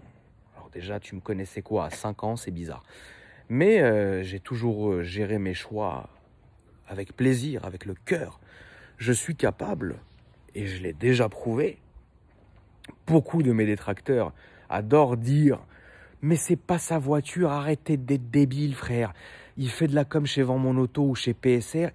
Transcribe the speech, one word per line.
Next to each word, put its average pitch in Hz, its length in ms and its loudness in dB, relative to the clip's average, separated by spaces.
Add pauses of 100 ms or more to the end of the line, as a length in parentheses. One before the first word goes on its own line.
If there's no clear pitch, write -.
(540)
Alors - 160 -20
déjà, 95 300 -8
tu - 160 -14
me 92 40 -12
connaissais 95 400 -6
quoi 92 260 -2
à 78 40 -8
cinq - 320 -8
ans ? 113 140 -2
C'est 98 160 -8
bizarre. 82 320 -10 (640)
Mais, 180 320 6
euh, 101 420 4
j'ai 95 160 -8
toujours, 107 540 -2
euh, 87 100 0
géré 101 360 -4
mes 95 160 -2
choix 92 540 -6 (760)
avec 98 300 -12
plaisir, 127 480 0
avec 92 200 -10
le 101 100 -8
cœur. - 440 -6 (600)
Je 117 140 2
suis 147 220 -2
capable, 131 640 -4 (580)
et 101 140 -6
je 92 160 -8
l'ai 87 80 -4
déjà 120 360 2
prouvé, 123 500 -4 (1300)
beaucoup 160 340 4
de 127 80 4
mes 110 160 4
détracteurs 104 680 -2 (360)
adorent 120 480 4
dire, « 135 500 2 (560)
Mais 160 140 2
c'est 170 180 0
pas 175 240 0
sa 160 200 -2
voiture, 151 520 0
arrêtez 147 460 -2
d'être 127 340 -2
débile, 139 460 2
frère. 117 380 -2 (420)
Il 131 140 -2
fait 156 180 0
de 139 60 0
la 147 100 4
com 147 220 0
chez 135 160 2
Vends 127 160 2
Mon 131 180 2
Auto 131 260 2
ou 139 120 2
chez 117 200 -2
P 127 200 4
S 117 200 -2
R, 170 200 0